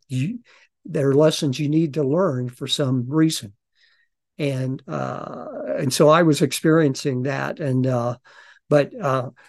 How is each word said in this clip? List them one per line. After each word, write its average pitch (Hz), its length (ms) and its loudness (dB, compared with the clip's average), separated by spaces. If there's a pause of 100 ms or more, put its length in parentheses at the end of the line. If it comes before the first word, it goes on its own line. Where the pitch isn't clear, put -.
you, 147 340 -4 (440)
there 156 240 0
are 135 60 4
lessons 156 440 2
you 147 80 -2
need 156 280 0
to 151 80 -2
learn 135 460 0
for 127 180 -12
some 131 420 -2
reason. 156 440 0 (840)
And, 131 500 -4
uh, - 580 -10 (340)
and 135 120 -2
so 151 180 6
I 165 120 8
was 160 220 4
experiencing 139 800 0
that. 135 360 -4
And, 131 280 0
uh, 123 300 -2 (520)
but, 143 300 2
uh, 131 320 -2 (180)